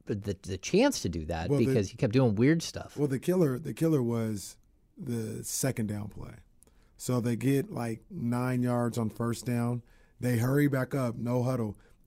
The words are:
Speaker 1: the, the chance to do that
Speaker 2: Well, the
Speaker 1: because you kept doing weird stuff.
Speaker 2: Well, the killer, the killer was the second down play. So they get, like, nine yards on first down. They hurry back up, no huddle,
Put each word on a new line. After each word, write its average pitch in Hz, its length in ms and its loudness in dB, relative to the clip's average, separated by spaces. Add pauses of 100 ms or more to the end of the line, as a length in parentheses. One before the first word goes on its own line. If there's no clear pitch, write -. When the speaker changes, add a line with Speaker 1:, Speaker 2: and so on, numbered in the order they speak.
Speaker 1:
the, 101 380 -4
the 95 140 -6
chance 247 440 2
to 101 80 -2
do 85 160 -4
that 82 240 -2
Speaker 2:
Well, 143 100 4
the 120 60 6
Speaker 1:
because 120 260 2
you - 60 -18
kept 113 160 2
doing 123 220 4
weird 147 280 4
stuff. - 320 -10
Speaker 2:
Well, 143 140 0
the 131 100 -2
killer, 165 400 2
the 151 140 -6
killer 156 280 2
was 113 540 -2 (420)
the 117 460 -6
second 120 440 -2
down 104 200 -6
play. - 280 -14 (600)
So 123 240 -2
they 120 160 0
get, 135 380 2
like, 117 360 -6
nine 123 540 0
yards 120 340 0
on 113 120 0
first 117 360 -4
down. 120 360 0 (400)
They 123 160 0
hurry 139 300 4
back 131 280 0
up, 127 220 -2
no 120 260 0
huddle, 120 320 -2 (320)